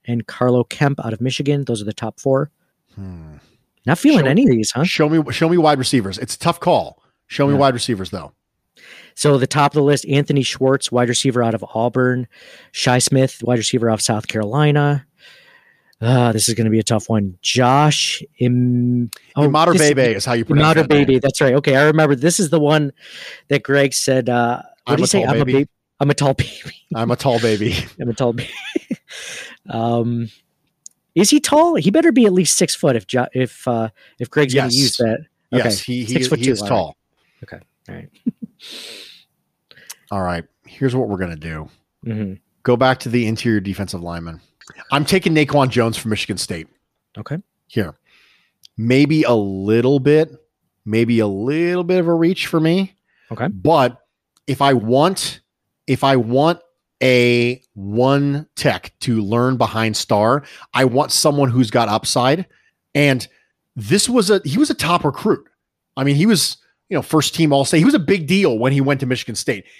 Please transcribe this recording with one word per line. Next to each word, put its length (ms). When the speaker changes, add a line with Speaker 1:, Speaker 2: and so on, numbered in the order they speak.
Speaker 1:
and 200
Carlo 380
Kemp 400
out 80
of 80
Michigan. 440
Those 180
are 20
the 80
top 280
four. 300
Speaker 2:
Hmm. 400
Speaker 1:
Not 140
feeling 260
Speaker 2:
Show 60
Speaker 1:
any 140
of 60
these, 200
huh? 140
Speaker 2:
show 240
me, 240
show 160
me 100
wide 200
receivers. 400
It's 160
a 40
tough 220
call. 420
Show 200
me 80
Speaker 1:
Yeah. 60
Speaker 2:
wide 140
receivers, 360
though. 220
Speaker 1:
So 240
the 80
top 260
of 20
the 80
list, 240
Anthony 360
Schwartz, 500
wide 180
receiver 320
out 120
of 100
Auburn, 540
Shi 280
Smith, 420
wide 160
receiver 320
out 40
of 80
South 260
Carolina. 760
Uh, 320
this 160
is 60
gonna 160
be 80
a 60
tough 260
one. 320
Josh 800
Im-, 720
oh, 60
this 80
Speaker 2:
Imatorbhebhe 640
is 100
how 80
you 120
pronounce 320
that 120
name. 180
Speaker 1:
Imatorbhebhe, 140
that's 200
right. 140
Okay, 220
I 80
remember. 300
This 260
is 100
the 100
one 320
that 160
Greg 280
said, 380
uh, 320
what 80
Speaker 2:
"I'm 40
Speaker 1:
did 40
he 40
Speaker 2:
a 40
Speaker 1:
say? 160
Speaker 2:
tall 100
Speaker 1:
"I'm 60
a 40
Speaker 2:
baby." 140
Speaker 1:
baby. 120
I'm 100
a 40
tall 200
<laughs> 0
baby." 380
Speaker 2:
"I'm 160
a 60
tall 240
baby." 340
Speaker 1:
<laughs> 120
"I'm 100
a 40
tall 180
baby." 180
<laughs> 80
Um, 600
is 140
he 120
tall? 340
He 160
better 220
be 120
at 80
least 240
six 180
foot 220
if 100
Jo-, 280
if, 340
uh, 220
if 120
Greg's 240
gonna 140
Speaker 2:
Yes. 80
Speaker 1:
use 200
that. 220
Okay. 120
Speaker 2:
Yes, 160
he, 240
he, 100
Speaker 1:
Six 140
foot 100
Speaker 2:
he 80
Speaker 1:
two. 60
Speaker 2:
is 100
Speaker 1:
All 60
right. 60
Speaker 2:
tall. 220
Speaker 1:
Okay. 140
All 40
right. 140
<laughs> 240
Speaker 2:
All 120
right. 220
Here's 300
what 120
we're 100
gonna 180
do. 320
Speaker 1:
Mm-hmm. 280
Speaker 2:
Go 140
back 240
to 80
the 180
interior 340
defensive 420
lineman. 380
I'm 120
taking 300
Naquan 360
Jones 260
from 140
Michigan 260
State. 320
Speaker 1:
Okay. 220
Speaker 2:
Here. 280
Maybe 480
a 100
little 640
bit, 320
maybe 360
a 60
little 580
bit 160
of 60
a 80
reach 320
for 140
me. 340
Speaker 1:
Okay. 160
Speaker 2:
But 500
if 160
I 120
want, 640
if 180
I 120
want 440
a 600
one 720
tech 440
to 220
learn 340
behind 400
Star, 480
I 100
want 280
someone 380
who's 200
got 180
upside. 580
And 320
this 320
was 220
a, 140
he 140
was 120
a 40
top 300
recruit. 440
I 80
mean, 120
he 100
was, 320
you 80
know, 60
first 320
team 180
All-State. 260
He 60
was 100
a 60
big 260
deal 320
when 140
he 80
went 200
to 60
Michigan 280
State. 300